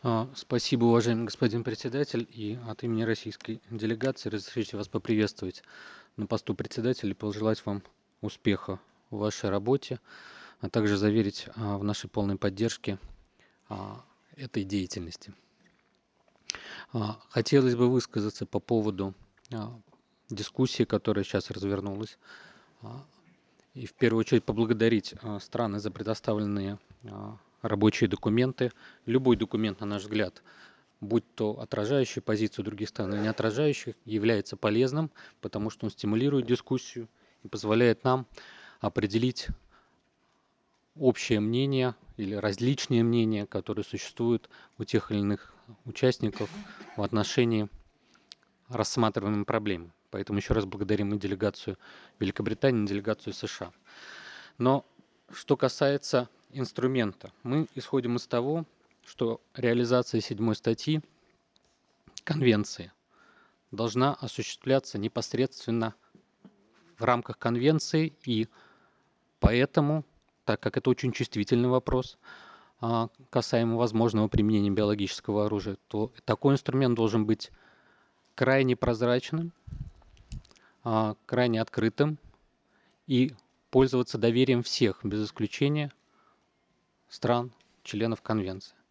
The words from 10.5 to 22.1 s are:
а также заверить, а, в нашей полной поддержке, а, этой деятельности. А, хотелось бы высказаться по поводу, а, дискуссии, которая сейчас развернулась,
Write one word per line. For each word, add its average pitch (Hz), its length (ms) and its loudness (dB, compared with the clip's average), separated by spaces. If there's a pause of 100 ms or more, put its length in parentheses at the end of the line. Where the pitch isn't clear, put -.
а - 80 -8
также 104 260 2
заверить, 104 520 2 (100)
а, 104 200 -4
в 98 60 -6
нашей 104 260 -4
полной 98 280 -2
поддержке, 101 600 -4 (680)
а, 101 340 -10 (360)
этой 123 260 -6
деятельности. 95 720 -6 (1600)
А, 110 260 -6 (100)
хотелось 127 460 4
бы 123 140 4
высказаться 110 560 -2
по - 160 -4
поводу, 98 520 0 (380)
а, 117 260 -12 (520)
дискуссии, 110 540 -2
которая 104 420 0
сейчас - 260 -4
развернулась, 98 680 -6 (640)